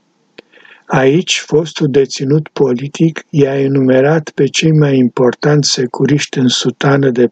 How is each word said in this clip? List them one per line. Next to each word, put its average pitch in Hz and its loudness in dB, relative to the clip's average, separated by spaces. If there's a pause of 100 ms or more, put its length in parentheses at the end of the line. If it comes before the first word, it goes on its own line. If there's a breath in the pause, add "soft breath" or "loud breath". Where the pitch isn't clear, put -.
(920 loud breath)
Aici, 135 0
fostul 156 -2
deținut 139 0
politic 143 -2
i-a 139 0
enumerat 139 0
pe - -2
cei 160 0
mai 147 2
importanți 131 0
securiști 135 -2
în 127 2
sutană 139 0
de 120 0